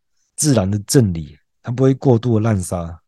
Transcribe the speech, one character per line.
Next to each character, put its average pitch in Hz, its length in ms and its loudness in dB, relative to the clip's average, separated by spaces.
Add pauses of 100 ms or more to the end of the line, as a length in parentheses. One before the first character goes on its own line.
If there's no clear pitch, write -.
(360)
自 151 180 0
然 98 160 2
的 104 100 -2
正 107 340 2
理， 78 220 -10 (280)
他 120 80 -10
不 120 100 -4
会 135 120 4
过 131 260 2
度 117 160 -2
的 107 60 2
滥 107 200 0
杀。 87 340 -8 (120)